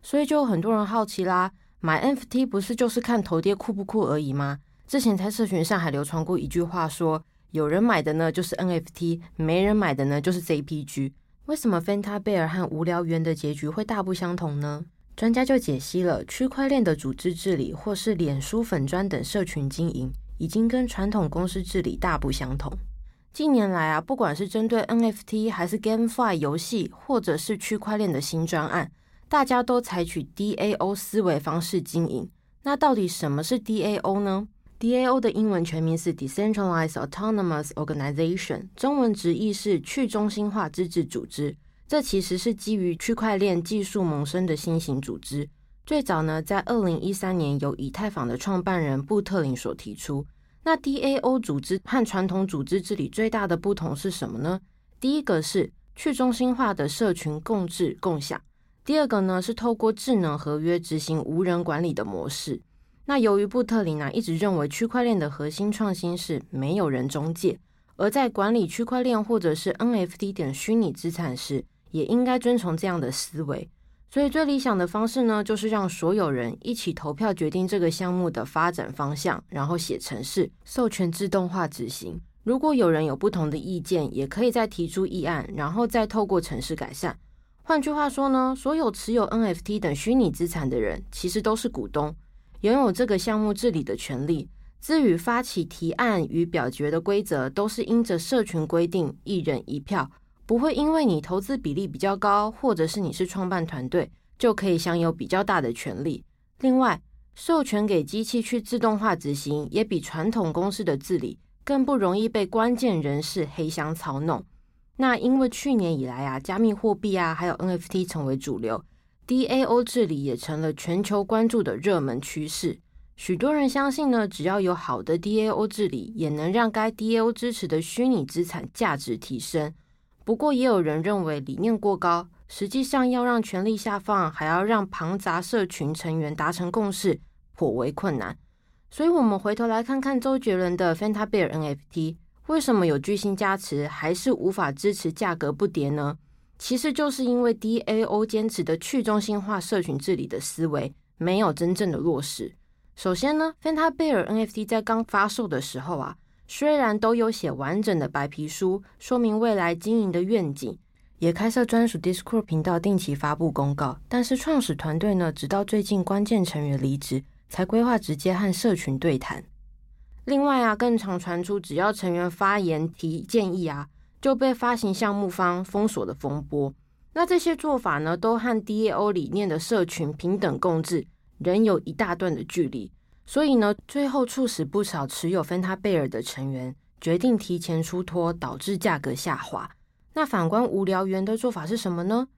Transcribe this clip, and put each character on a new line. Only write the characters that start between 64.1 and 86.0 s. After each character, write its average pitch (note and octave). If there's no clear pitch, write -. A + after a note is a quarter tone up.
直 E3
认 F#3+
为 D3
区 A3
块 B3
链 A#3
的 D3+
核 D3
心 G3
创 G#3
新 F3
是 E3
没 C#3
有 F3
人 C3
中 D#3
介， E3
而 G3+
在 B3+
管 G#3
理 A3+
区 E3+
块 B3
链 A#3
或 A3
者 E3
是 F#3+
N A#3
F F#3
T G3
等 F3
虚 -
拟 A3
资 E3+
产 E3
时， -
也 D#3
应 A#3+
该 B3+
遵 B3
从 F3
这 F#3+
样 F3
的 -
思 -
维。 C#3
所 C#4+
以 C#4+
最 D#4
理 C#4+
想 B3+
的 F3+
方 G#3
式 B3+
呢， G#3+
就 G#3+
是 G#3
让 G#3
所 E3+
有 E3+
人 A#2+
一 A#3+
起 F#3
投 D3+
票 G#3
决 E3
定 F#3
这 F#3+
个 E3+
项 F3+
目 F3+
的 A2+
发 E3
展 -
方 C#3+
向， C#3+
然 C#3+
后 E3+
写 -
程 A#2+
式， -
授 A#3+
权 F3
自 F#3
动 F3+
化 F3
执 D3
行。 D#3+
如 B3
果 D4+
有 A3
人 D#3
有 C#3
不 G3
同 D#3
的 D3+
意 F3+
见， D3+
也 C3+
可 F#3
以 B3
再 A#3
提 F3
出 F#3+
议 F3
案， D#3+
然 D3
后 A#3
再 A3+